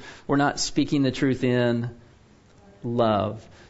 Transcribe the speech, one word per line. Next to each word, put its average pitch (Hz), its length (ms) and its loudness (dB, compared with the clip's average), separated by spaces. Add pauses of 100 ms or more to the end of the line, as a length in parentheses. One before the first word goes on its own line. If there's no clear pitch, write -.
(260)
we're 143 120 0
not 143 200 2
speaking 143 460 0
the 127 80 2
truth 131 320 0
in 120 460 2 (920)
love. 113 640 0 (240)